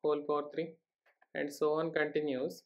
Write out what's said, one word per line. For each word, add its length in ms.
whole 240
power 180
three, 140
and 180
so 200
on 180
continues. 760